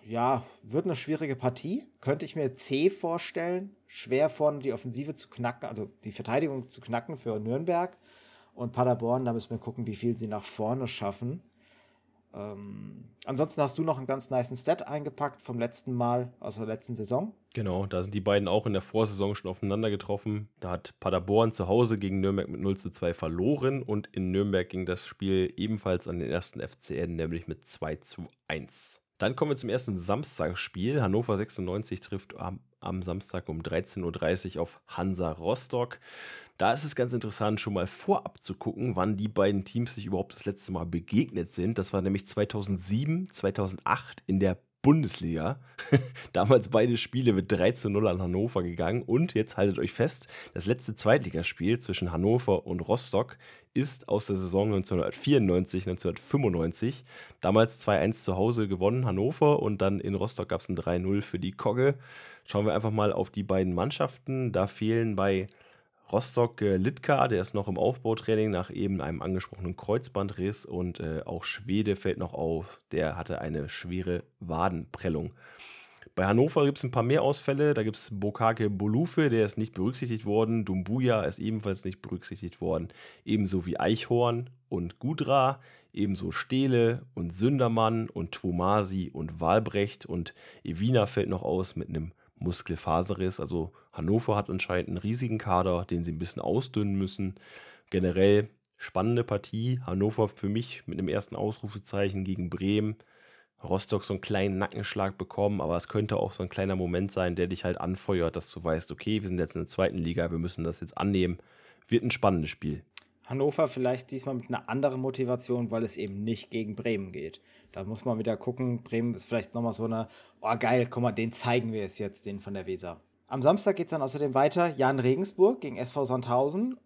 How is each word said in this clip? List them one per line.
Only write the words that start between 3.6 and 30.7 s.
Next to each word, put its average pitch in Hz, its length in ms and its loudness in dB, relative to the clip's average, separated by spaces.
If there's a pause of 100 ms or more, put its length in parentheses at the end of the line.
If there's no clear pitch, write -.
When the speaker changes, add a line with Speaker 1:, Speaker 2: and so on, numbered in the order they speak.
Speaker 1:
Schwer 135 420 0
vorne 151 300 2
die 127 140 -2
Offensive 127 420 -6
zu - 140 -6
knacken, 120 380 -6
also 110 220 -8 (140)
die 107 80 -8
Verteidigung 135 580 -2
zu - 120 -14
knacken 120 360 -6
für 107 220 -4
Nürnberg. 170 580 0 (560)
Und 120 200 -8
Paderborn, 123 520 2
da 117 80 0
müssen 113 160 -4
wir 117 80 -6
gucken, 113 300 -8
wie 104 80 -6
viel 117 220 0
sie 113 100 -6
nach 104 160 -6
vorne 117 440 -2
schaffen. 120 540 -6 (920)
Ähm, 101 720 -12 (200)
ansonsten 151 360 -2
hast 135 160 0
du 160 60 -2
noch 156 140 0
einen 131 80 -8
ganz 135 240 -4
nicen 127 260 0
Stat - 320 0
eingepackt 147 540 -6
vom 120 180 -8
letzten 117 340 -4
Mal, 123 460 0
aus 104 180 -8
der 110 80 -6
letzten 113 280 -6
Saison. 123 400 -2 (200)
Speaker 2:
Genau, 98 320 0
da 92 180 -2
sind 98 100 -6
die 104 80 0
beiden 101 260 4
auch 104 180 4
in 107 80 0
der 95 80 0
Vorsaison 104 520 0
schon 92 160 -6
aufeinander 104 400 0
getroffen. 104 580 -4 (120)
Da 90 120 -6
hat - 280 -6
Paderborn 98 520 4
zu 90 160 -2
Hause 110 300 4
gegen 95 220 0
Nürnberg 98 300 2
mit - 120 -8
null 95 160 0
zu 90 140 -10
zwei 85 220 -2
verloren 127 680 0
und 107 300 -4
in 92 200 -2
Nürnberg 98 380 2
ging 92 160 -4
das 90 220 -4
Spiel 95 500 0
ebenfalls 101 500 0
an 87 120 -4
den 67 100 -4
ersten 87 300 -4
F - 180 -8
C 71 200 -8
N, 87 180 -2
nämlich 82 320 -4
mit 78 180 -10
zwei 78 300 -6
zu - 320 -14 (200)
eins. - 540 -8 (160)
Dann 117 180 0
kommen 151 140 2
wir 139 60 2
zum 120 140 -6
ersten 113 280 0
Samstagsspiel. 98 1040 -2